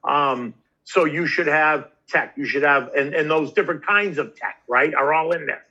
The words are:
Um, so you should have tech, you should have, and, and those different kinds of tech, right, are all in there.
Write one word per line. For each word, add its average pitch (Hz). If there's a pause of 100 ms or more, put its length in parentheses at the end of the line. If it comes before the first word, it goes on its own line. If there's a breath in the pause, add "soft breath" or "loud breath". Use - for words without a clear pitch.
Um, 135 (300)
so 175
you 156
should 165
have 151 (220)
tech, 127
you 143
should 139
have, 139
and, 143
and 156
those 156
different 170
kinds 202
of 131
tech, -
right, 135
are 143
all 160
in 160
there. -